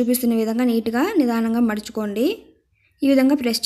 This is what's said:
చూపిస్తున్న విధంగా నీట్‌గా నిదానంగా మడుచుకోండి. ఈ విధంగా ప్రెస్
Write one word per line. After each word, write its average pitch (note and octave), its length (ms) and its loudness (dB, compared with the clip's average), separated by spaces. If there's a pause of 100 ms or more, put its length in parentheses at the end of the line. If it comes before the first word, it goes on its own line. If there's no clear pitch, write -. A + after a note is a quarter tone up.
చూపిస్తున్న A#3 420 0
విధంగా A3+ 300 -2
నీట్‌గా A3+ 320 0 (160)
నిదానంగా A#3 500 0
మడుచుకోండి. G#3+ 560 -4 (760)
ఈ C#4 60 2
విధంగా C4+ 360 4
ప్రెస్ A3+ 220 -2